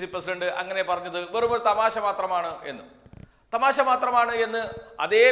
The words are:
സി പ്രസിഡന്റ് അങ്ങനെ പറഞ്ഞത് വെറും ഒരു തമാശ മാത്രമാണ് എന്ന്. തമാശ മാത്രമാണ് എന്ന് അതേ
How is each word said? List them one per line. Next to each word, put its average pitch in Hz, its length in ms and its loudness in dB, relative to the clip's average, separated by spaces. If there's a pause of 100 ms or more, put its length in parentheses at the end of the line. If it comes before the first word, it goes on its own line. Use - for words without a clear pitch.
സി 185 100 -6
പ്രസിഡന്റ് 180 380 -4 (120)
അങ്ങനെ 190 280 -4
പറഞ്ഞത് 175 280 -4 (160)
വെറും 233 220 -2
ഒരു 226 140 -2
തമാശ 220 240 2 (140)
മാത്രമാണ് 185 440 -2 (200)
എന്ന്. 123 120 -14 (680)
തമാശ 269 240 2 (120)
മാത്രമാണ് 247 440 2 (120)
എന്ന് 220 160 -4 (440)
അതേ 214 260 6